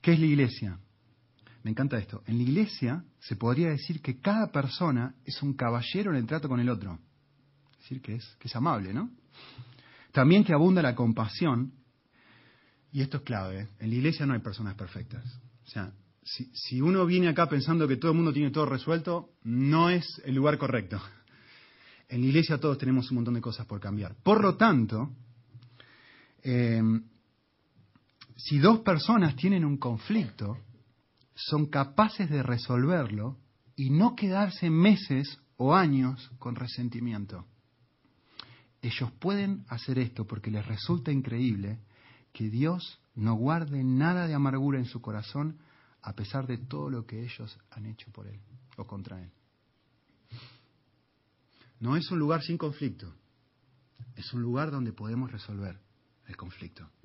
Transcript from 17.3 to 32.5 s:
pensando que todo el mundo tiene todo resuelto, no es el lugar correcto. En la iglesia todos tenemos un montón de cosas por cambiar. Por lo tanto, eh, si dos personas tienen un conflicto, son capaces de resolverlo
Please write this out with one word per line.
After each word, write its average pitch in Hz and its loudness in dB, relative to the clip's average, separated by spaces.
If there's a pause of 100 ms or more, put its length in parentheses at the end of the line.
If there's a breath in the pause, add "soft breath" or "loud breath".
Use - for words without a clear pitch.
pensando 151 2
que 131 2
todo 160 0
el 160 4
mundo 160 2
tiene 143 2
todo 151 0
resuelto, 160 -2 (140)
no 139 4
es 180 0
el 135 -2
lugar 147 4
correcto. 107 -2 (1080 loud breath)
En 120 -4
la 127 2
iglesia 151 4
todos 147 0
tenemos 127 0
un 127 0
montón 120 -2
de 117 -2
cosas 113 -8
por 101 -10
cambiar. 101 -6
Por 208 4
lo 190 4
tanto, 131 2 (1300 loud breath)
eh, 120 2 (1500)
si - -2
dos 220 8
personas 185 4
tienen 180 2
un 143 0
conflicto, 120 -4 (760)
son 151 -2
capaces 147 0
de 143 0
resolverlo 123 0 (360)